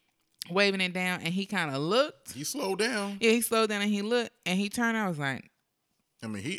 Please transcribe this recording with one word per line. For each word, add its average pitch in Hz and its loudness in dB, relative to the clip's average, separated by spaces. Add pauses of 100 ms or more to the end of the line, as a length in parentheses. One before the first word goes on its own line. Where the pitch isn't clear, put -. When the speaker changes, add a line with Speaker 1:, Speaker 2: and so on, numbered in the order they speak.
(520)
Speaker 1:
waving 196 4
it 180 0
down, 180 -2
and 165 -4
he 196 -2
kinda 160 -2
looked. 214 0
Speaker 2:
He 127 -8
slowed 190 -4
down. 202 -2
Speaker 1:
Yeah, 220 6
he 233 4
slowed 220 2
down, 208 0
and 208 2
he 202 2
looked, 233 0 (140)
and 180 2
he 202 0
turned. 233 0
I 214 0
was 170 -2
like, 139 -4 (720)
Speaker 2:
I 113 -8
mean, 104 -6
he, 156 -4